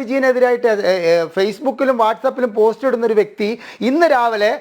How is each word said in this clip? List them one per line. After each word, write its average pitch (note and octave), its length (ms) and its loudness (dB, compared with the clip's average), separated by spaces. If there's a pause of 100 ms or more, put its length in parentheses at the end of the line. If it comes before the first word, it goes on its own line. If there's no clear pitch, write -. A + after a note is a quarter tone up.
വിജയനെതിരായിട്ട്, B3 680 0 (240)
ഏ, F#3+ 40 0 (160)
ഏ, - 20 4 (240)
Facebook-ിലും B3+ 680 -2
WhatsApp-ലും A3+ 540 -2
പോസ്റ്റ് A3 180 2 (120)
ഇടുന്നൊരു A3+ 320 0
വ്യക്തി G3+ 260 -2 (420)
ഇന്ന് E4 240 2
രാവിലെ A#3 380 0 (100)